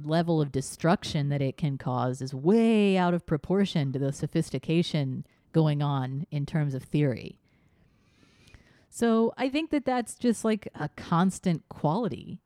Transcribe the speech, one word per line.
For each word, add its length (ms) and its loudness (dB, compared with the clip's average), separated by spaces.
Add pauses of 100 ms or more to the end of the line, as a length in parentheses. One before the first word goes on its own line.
level 340 2
of 100 0
destruction 760 0
that 140 0
it 160 -2
can 200 -2
cause 440 -2
is 120 -8
way 640 4
out 180 2
of 120 -2
proportion 680 0
to 80 -2
the 140 0
sophistication 1120 -2 (260)
going 300 2
on 500 -2
in 140 -4
terms 280 -2
of 100 -6
theory. 540 -2 (1500)
So 480 2
I 120 -2
think 220 -2
that 140 0
that's 300 -2
just, 300 0
like, 280 -2
a 160 -6
constant 800 0
quality 760 -4